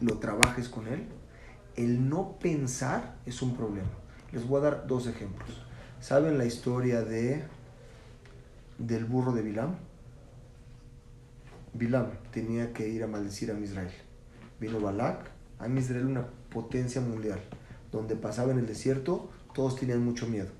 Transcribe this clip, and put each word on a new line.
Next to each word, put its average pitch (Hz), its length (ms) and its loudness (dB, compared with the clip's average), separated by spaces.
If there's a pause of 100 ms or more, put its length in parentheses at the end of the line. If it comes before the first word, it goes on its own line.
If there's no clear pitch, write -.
lo 113 180 4
trabajes 117 480 6
con 110 200 -6
él. 147 180 -2 (720)
El 120 320 6
no 165 300 2
pensar 147 760 2 (100)
es - 160 -4
un 127 140 2
problema. 101 320 0 (460)
Les 117 120 -2
voy 139 140 6
a 147 60 6
dar 143 200 4
dos 127 220 2
ejemplos. - 580 -6 (360)
¿Saben 147 360 6
la 127 60 4
historia 123 600 2
de, 117 400 0 (1300)
del 113 280 0
burro 127 260 4
de 113 120 2
Bilam? 113 320 0 (2000)
Bilam 117 340 4 (260)
tenía 117 400 0
que 110 160 -2
ir 113 140 0
a 110 40 -2
maldecir 104 420 -4
a 104 80 -2
Israel. 95 360 -4 (680)
Vino 110 220 -2
Balak, 104 480 0 (300)
a 113 100 -4
Israel 123 360 2
una 135 220 0 (220)
potencia 123 500 -2
mundial, 110 400 0 (540)
donde 110 240 0
pasaba 117 340 2
en 131 80 6
el 120 80 2
desierto, 135 640 0 (240)
todos 131 240 2
tenían 120 260 4
mucho 120 240 2
miedo. 101 220 0 (100)